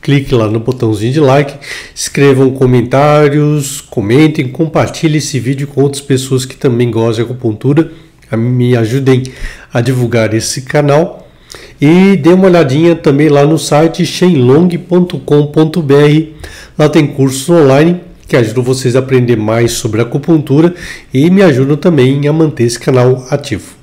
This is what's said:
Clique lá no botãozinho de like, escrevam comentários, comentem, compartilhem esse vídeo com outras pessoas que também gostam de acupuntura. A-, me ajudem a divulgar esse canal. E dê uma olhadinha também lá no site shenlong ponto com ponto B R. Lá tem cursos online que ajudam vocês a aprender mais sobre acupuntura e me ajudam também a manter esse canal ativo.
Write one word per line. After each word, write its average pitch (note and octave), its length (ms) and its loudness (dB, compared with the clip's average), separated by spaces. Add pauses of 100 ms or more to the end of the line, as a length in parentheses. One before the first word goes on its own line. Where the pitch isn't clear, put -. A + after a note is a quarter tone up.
Clique C#3 340 -2
lá A2 140 0
no A2 120 -2
botãozinho A2+ 520 -4
de D#3 80 0
like, C#3+ 320 2 (420)
escrevam C3+ 580 0
comentários, C#3+ 1300 0
comentem, C3 640 0
compartilhem D3+ 720 -2
esse C3+ 200 -6
vídeo C3+ 280 -4
com C3+ 160 -2
outras C#3 180 -2
pessoas C3 460 -4
que - 100 -16
também B2 340 0
gostam A2+ 360 -2
de A#2+ 40 -12
acupuntura. C3 640 -2 (380)
A-, A#2 80 -6
me B2 360 0
ajudem B2+ 500 0 (460)
a - 120 -2
divulgar A#2+ 500 0
esse A2+ 300 -4
canal. D3 580 0 (600)
E F#3 360 4
dê D#3 140 2
uma F#3 160 4
olhadinha E3 500 2
também D3+ 320 2
lá C#3+ 160 4
no D#3 140 2
site D#3+ 480 0
shenlong D#3 600 2 (200)
ponto F3+ 300 0
com D3 300 0
ponto D#3+ 340 0
B C#3 120 2
R. D3+ 400 2 (440)
Lá D3+ 100 2
tem D3+ 180 2
cursos C3+ 420 -4
online D#3+ 520 4 (260)
que - 100 -2
ajudam A#2+ 260 0
vocês B2+ 340 -2
a C3 40 2
aprender B2+ 360 0
mais A2+ 360 0
sobre G#2+ 280 -4
acupuntura D3+ 720 0 (380)
e C#3+ 180 2
me G3 120 4
ajudam C#3 340 2
também C#3+ 500 0
a C#3+ 60 0
manter D#3 320 0
esse A#2 140 -2
canal B2+ 520 0
ativo. - 520 -8